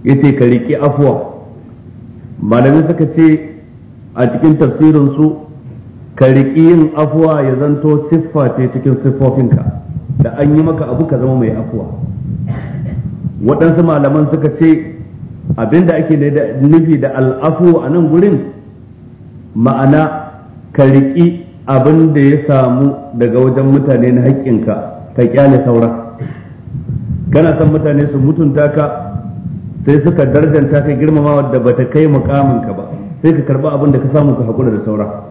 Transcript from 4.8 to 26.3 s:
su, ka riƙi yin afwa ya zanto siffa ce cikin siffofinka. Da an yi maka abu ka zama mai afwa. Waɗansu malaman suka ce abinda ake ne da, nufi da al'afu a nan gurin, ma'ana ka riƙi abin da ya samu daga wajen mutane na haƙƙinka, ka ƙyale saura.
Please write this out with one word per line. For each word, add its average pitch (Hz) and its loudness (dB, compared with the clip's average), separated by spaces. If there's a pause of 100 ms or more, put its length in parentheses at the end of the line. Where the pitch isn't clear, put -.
su, 156 0 (800)
ka 131 2
riƙi 135 2
yin 165 6
afwa 151 0
ya 135 0
zanto 147 0
siffa 160 0
ce 127 0
cikin 135 0
siffofinka. - 0 (400)
Da 117 0
an 147 2
yi 156 4
maka 160 -2
abu 127 -2
ka 135 -2
zama 131 -2
mai 113 0
afwa. 107 -8 (1400)
Waɗansu 160 2
malaman 147 2
suka 151 0
ce 160 2 (600)
abinda 165 2
ake 156 0
ne 143 0
da, 147 0 (180)
nufi 156 4
da - -2
al'afu 156 2
a 131 -4
nan 160 0
gurin, 175 2 (1160)
ma'ana 135 2 (680)
ka 143 2
riƙi 139 2 (220)
abin 151 2
da 147 2
ya 139 4
samu 135 2 (200)
daga 117 0
wajen 131 2
mutane 131 2
na 123 2
haƙƙinka, 123 0 (400)
ka 123 0
ƙyale 135 4
saura. 117 2 (1400)